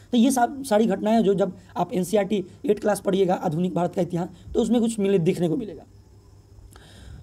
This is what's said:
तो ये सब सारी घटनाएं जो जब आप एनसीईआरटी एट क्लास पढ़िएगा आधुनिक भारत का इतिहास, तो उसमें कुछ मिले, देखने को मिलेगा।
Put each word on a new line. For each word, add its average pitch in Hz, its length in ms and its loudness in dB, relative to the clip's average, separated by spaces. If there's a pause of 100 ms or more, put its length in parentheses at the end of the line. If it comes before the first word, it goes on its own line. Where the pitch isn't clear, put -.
(120)
तो 247 60 2
ये 240 140 6
सब 254 320 0
सारी 214 220 4
घटनाएं 208 380 2
जो 190 100 4
जब 185 220 0 (220)
आप 170 160 -2
एनसीईआरटी 196 500 0 (220)
एट 202 140 0
क्लास 202 200 0
पढ़िएगा 190 360 2
आधुनिक 180 400 -2
भारत 175 200 -2
का 190 60 -2
इतिहास, 175 280 -4 (240)
तो 233 80 2
उसमें 233 200 2
कुछ 226 180 -2
मिले, 196 200 2
देखने 165 300 0
को 165 80 -2
मिलेगा। 202 260 -10 (1400)